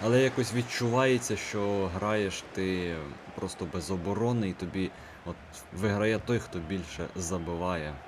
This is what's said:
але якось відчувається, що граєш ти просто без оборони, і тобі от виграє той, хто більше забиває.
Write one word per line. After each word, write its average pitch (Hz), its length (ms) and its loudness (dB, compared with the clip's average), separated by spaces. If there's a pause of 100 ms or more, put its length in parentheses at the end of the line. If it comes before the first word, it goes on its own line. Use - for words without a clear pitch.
але 123 160 8
якось 123 320 2
відчувається, 120 840 4
що 101 580 0
граєш 101 480 0 (100)
ти 92 420 0 (400)
просто 92 380 -4
без 90 180 -4
оборони, 101 580 2
і 90 40 -2
тобі 90 380 -2 (340)
от 87 100 -6 (380)
виграє 104 460 2
той, 117 200 2
хто - 200 -6
більше 85 560 -4
забиває. 85 800 -2 (140)